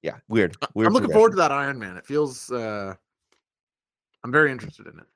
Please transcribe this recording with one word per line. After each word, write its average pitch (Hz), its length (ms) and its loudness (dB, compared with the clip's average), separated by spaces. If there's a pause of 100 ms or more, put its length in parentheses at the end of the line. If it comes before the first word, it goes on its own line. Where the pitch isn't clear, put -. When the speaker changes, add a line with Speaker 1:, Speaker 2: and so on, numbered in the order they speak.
Speaker 1:
Yeah, - 160 -10 (100)
weird, 104 340 0
Speaker 2:
I, - 120 -6
Speaker 1:
weird 110 140 0
Speaker 2:
I'm 202 60 2
looking - 180 4
forward 220 180 8
to 196 80 -2
Speaker 1:
progression. 151 180 2
Speaker 2:
that 139 80 -2
Iron 139 160 -6
Man. 92 160 -12
It 85 100 -18
feels, 139 460 -4
uh, 107 420 -6 (1300)
I'm 123 80 -10
very 147 180 4
interested - 360 -16
in - 120 -20
it. - 60 -20 (100)